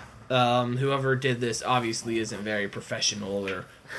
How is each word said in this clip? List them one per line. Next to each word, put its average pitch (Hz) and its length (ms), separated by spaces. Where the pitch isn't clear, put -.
Um, 123 460
whoever 135 380
did 127 260
this 117 200
obviously 117 560
isn't 107 240
very 104 260
professional 101 800
or 95 180